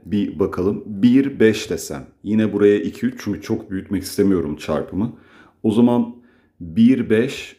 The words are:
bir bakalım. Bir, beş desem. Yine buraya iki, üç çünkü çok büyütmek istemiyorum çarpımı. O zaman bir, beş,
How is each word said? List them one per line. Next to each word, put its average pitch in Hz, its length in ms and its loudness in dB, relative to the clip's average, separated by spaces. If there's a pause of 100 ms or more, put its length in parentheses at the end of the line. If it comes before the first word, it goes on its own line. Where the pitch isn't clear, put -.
bir 101 320 -2
bakalım. 92 480 -2
Bir, 123 540 2
beş 110 300 4
desem. 76 360 -8 (160)
Yine 107 300 0
buraya 104 240 6
iki, - 300 -4
üç - 180 -6
çünkü 101 160 -6
çok - 300 -6
büyütmek 95 320 -4
istemiyorum 87 540 0
çarpımı. 87 600 -6 (460)
O 113 80 2
zaman 120 440 2 (460)
bir, 113 500 2
beş, 117 480 -2